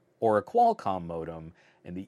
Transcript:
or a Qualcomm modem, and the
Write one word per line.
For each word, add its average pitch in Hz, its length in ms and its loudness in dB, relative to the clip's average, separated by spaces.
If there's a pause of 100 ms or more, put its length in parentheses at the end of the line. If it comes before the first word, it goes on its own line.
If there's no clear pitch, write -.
(180)
or 107 200 4
a 101 40 2
Qualcomm 220 600 2
modem, 82 480 -8 (320)
and 87 120 -12
the 95 120 -10